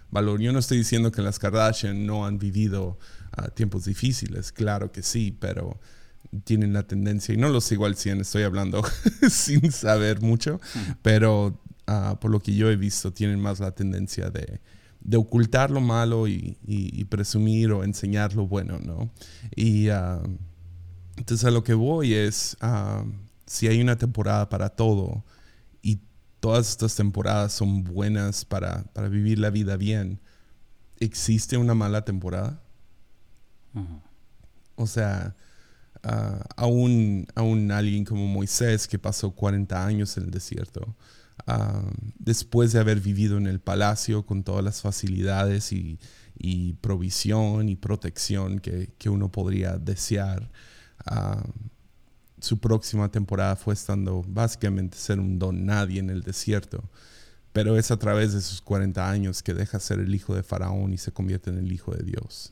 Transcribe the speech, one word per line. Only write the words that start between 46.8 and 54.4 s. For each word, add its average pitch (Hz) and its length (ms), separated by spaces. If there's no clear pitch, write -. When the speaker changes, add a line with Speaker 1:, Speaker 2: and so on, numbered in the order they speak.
Speaker 1:
y 95 60
protección 98 840
que, 90 400
que 107 100
uno 98 220
podría 92 460
desear, 98 720
ah, 101 380
su 107 200
próxima 107 520
temporada 98 440
fue 101 180
estando 95 540
básicamente 98 680